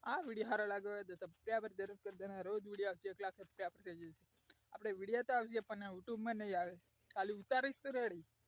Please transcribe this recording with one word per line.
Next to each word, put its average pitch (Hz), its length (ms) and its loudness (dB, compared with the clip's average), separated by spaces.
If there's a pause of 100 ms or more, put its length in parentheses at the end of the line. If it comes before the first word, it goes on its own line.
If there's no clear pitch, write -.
(100)
આ 285 140 2
વીડિયો 220 260 -2
સારો 214 200 6
લાગ્યો 202 240 0
હોય 202 140 -4
તો 180 80 -6
સબસ્ક્રાઇબ 208 480 0 (120)
જરૂર 196 280 -4
કરી 196 160 -8
દેના. 196 260 -4
રોજ 202 240 0
વીડિયો 196 220 0
આવશે, 180 200 -6
એક 180 120 -10
લાખ 190 120 -4
સબસ્ક્રાઇબર 185 480 -8
થઈ 175 160 -8
જશે. 165 240 -14 (480)
આપણે 208 260 -4
વીડિયો 220 300 2
તો 262 60 6
આવશે 226 340 4
પણ 202 160 -4 (100)
YouTube-માં 220 460 -2
નહીં 202 200 0
આવે, 180 140 0 (380)
ખાલી 202 300 2
ઉતારીશ 262 420 4
તો 277 120 -2
રેડી 196 280 0 (240)